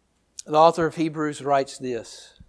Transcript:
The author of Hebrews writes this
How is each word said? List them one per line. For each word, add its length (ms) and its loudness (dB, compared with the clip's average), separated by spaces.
The 140 0
author 260 6
of 120 -4
Hebrews 460 -4
writes 360 0
this 600 -10